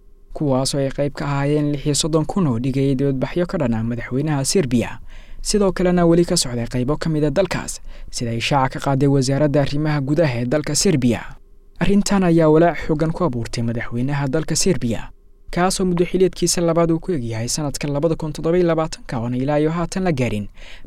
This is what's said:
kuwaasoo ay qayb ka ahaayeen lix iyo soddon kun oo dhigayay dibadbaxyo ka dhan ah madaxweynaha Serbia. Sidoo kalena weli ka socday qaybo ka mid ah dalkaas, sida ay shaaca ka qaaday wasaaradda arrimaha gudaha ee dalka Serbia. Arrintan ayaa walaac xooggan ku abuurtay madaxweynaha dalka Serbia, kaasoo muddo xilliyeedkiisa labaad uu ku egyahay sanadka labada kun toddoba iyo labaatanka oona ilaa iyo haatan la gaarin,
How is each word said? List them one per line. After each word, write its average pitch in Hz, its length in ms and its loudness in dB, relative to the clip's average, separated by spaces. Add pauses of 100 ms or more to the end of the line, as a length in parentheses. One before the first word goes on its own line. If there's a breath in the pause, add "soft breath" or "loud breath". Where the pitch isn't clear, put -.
(340)
kuwaasoo 135 480 0
ay 135 80 0
qayb 143 240 -2
ka 147 120 -8
ahaayeen 143 460 0
lix 139 140 -4
iyo 147 80 2
soddon 156 320 0
kun 185 200 0
oo 117 120 2
dhigayay 135 400 0
dibadbaxyo 139 480 0
ka - 120 -4
dhan 120 160 0
ah 113 120 -2
madaxweynaha 131 580 -2
Serbia. 127 540 0 (440 soft breath)
Sidoo 202 300 2
kalena 180 340 2
weli 170 180 6
ka 175 120 0
socday 123 300 -2
qaybo 127 320 -2
ka - 120 -4
mid 151 140 0
ah 147 60 2
dalkaas, 175 480 -2 (320 soft breath)
sida - 240 -4
ay 117 80 -4
shaaca 135 400 0
ka 135 80 0
qaaday 139 180 2
wasaaradda 139 540 2
arrimaha 147 400 0
gudaha 147 400 2
ee 123 80 -2
dalka 151 240 0
Serbia. 123 480 2 (560)
Arrintan 196 480 4
ayaa 165 240 6
walaac 160 280 4 (120)
xooggan 160 240 0
ku - 100 -4
abuurtay 120 380 -2
madaxweynaha 123 680 -2
dalka 151 280 0
Serbia, 123 540 0 (400)
kaasoo 190 340 0
muddo 180 220 2
xilliyeedkiisa 180 560 2
labaad 165 320 2
uu 160 80 -2
ku - 100 -8
egyahay 120 360 -4
sanadka 147 400 -4
labada 147 260 0
kun 156 180 -6
toddoba 160 260 0
iyo 175 120 2
labaatanka 156 480 -4
oona 120 180 -2
ilaa 143 220 0
iyo 156 120 2
haatan 170 340 -2
la 180 80 2
gaarin, 107 340 -2 (400 loud breath)